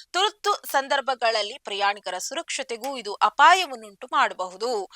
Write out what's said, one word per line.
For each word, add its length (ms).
ತುರ್ತು 420
ಸಂದರ್ಭಗಳಲ್ಲಿ 1040
ಪ್ರಯಾಣಿಕರ 600
ಸುರಕ್ಷತೆಗೂ 800
ಇದು 160
ಅಪಾಯವನ್ನುಂಟು 1000
ಮಾಡಬಹುದು. 840